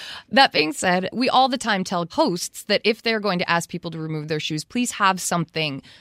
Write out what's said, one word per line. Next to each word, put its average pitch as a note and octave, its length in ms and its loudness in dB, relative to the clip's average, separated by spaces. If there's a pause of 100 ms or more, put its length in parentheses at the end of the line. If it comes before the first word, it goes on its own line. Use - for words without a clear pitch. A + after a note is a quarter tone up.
(320)
That C4 220 6
being D4+ 180 2
said, F#3 400 0
we A#3+ 160 0
all C4 220 4
the B3+ 160 -4
time G3 180 0
tell F3 280 -2
hosts A3+ 540 0
that G3+ 180 2
if A3 180 2
they're A3+ 180 0
going F#3+ 200 0
to - 100 -4
ask E3+ 200 0
people E3+ 200 -8
to D#3+ 80 -10
remove D#3 300 -6
their D#3 120 -2
shoes, D#3 240 -6
please B3 280 -4
have F#3+ 280 2
something D#3+ 600 -4 (200)